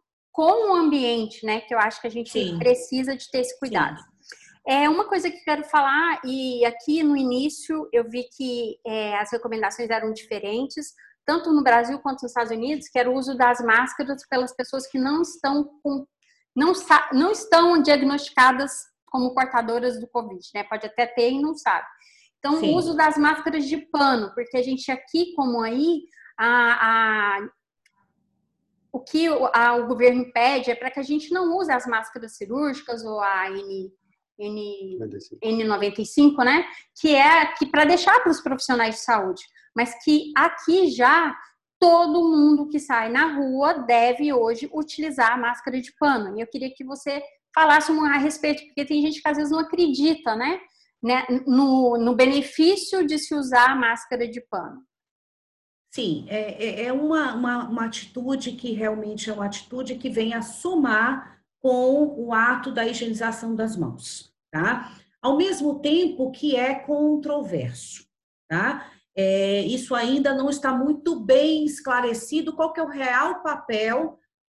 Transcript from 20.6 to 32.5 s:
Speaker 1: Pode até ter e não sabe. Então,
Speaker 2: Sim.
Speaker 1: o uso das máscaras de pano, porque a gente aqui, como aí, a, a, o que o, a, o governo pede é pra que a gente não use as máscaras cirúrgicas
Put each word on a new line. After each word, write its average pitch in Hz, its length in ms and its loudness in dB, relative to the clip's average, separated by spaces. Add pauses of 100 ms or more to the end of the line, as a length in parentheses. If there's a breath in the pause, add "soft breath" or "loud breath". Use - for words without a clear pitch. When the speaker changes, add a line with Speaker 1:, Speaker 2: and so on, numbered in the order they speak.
Speaker 1:
Pode 214 240 -8
até 233 180 -2
ter 240 260 0
e 269 100 -2
não 311 120 -2
sabe. 220 320 -2 (540 soft breath)
Então, 294 180 -2
Speaker 2:
Sim. 320 160 0
Speaker 1:
o 349 40 2
uso 339 180 -2
das 302 220 2
máscaras 311 500 0
de 311 100 -4
pano, 269 560 0
porque 247 240 -6
a 247 60 2
gente 262 280 -6
aqui, 330 440 -4
como 247 260 -2
aí, 285 420 -2 (340 loud breath)
a, 226 1000 2
a, 202 120 -10 (1400)
o 262 80 -8
que 320 280 -2
o, 262 240 0
a, 233 220 4
o 240 120 -2
governo 247 440 2
pede 247 400 0
é 233 40 -4
pra 254 160 -8
que 285 100 -8
a - 20 -8
gente 294 300 -4
não 349 240 0
use 330 140 -2
as 247 140 0
máscaras 226 520 -6
cirúrgicas 247 640 -6